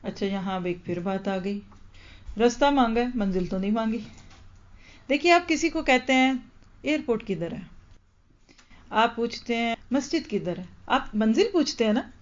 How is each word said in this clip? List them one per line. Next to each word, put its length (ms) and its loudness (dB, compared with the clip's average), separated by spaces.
अच्छा, 220 -6
यहाँ 300 -4
अब 120 -4
एक 120 -4
फिर 200 -6
बात 280 -4
आ 100 -2
गई, 240 -6
रास्ता 340 4
मांगा 300 4
है, 160 -2
मंजिल 300 0
तो 100 -4
नहीं 140 -2
मांगी। 280 -2
देखिए, 220 2
आप 140 6
किसी 240 0
को 140 -4
कहते 300 2
हैं, 380 2
"एयरपोर्ट 400 -2
किधर 280 -4
है?" 140 -12
आप 240 2
पूछते 400 -4
हैं, 220 -2
"मस्जिद 340 -2
किधर 320 -4
है?" 100 -14
आप 260 0
मंजिल 380 4
पूछते 320 0
हैं 80 2
ना? 180 -2